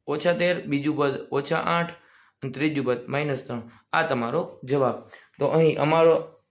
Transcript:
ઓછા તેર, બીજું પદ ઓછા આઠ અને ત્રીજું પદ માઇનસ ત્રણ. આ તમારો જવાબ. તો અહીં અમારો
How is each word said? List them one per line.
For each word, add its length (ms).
ઓછા 260
તેર, 280
બીજું 360
પદ 340
ઓછા 260
આઠ 340
અને 80
ત્રીજું 340
પદ 220
માઇનસ 360
ત્રણ. 260
આ 140
તમારો 560
જવાબ. 440
તો 80
અહીં 320
અમારો 720